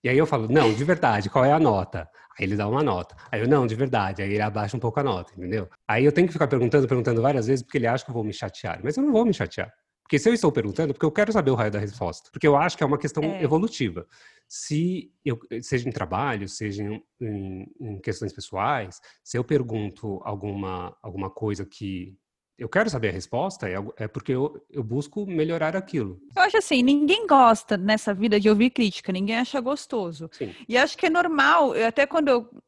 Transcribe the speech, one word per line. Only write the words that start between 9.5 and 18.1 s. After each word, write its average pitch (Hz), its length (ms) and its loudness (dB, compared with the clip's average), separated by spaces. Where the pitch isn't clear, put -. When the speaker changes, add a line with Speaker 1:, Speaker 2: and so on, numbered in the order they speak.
Speaker 1:
Porque - 160 0
se 214 100 4
eu 240 60 6
estou 180 180 4
perguntando, 123 380 -2
é - 20 -4
porque - 140 0
eu 151 60 2
quero 208 200 2
saber 160 200 2
o - 20 4
raio 110 160 2
da 104 80 -4
resposta. 101 540 -6
Porque - 140 0
eu 143 100 8
acho 170 200 2
que - 60 -2
é 147 40 2
uma 143 120 0
questão 147 240 -2
Speaker 2:
É. 160 200 -2
Speaker 1:
evolutiva. 135 640 0
Se 170 640 -4
eu, 120 140 -2
seja 123 260 -4
em 113 40 -6
trabalho, 101 560 -4
seja 104 340 -6
em, 104 200 -8
em, 98 460 -8
em 104 200 -10
questões 101 320 -6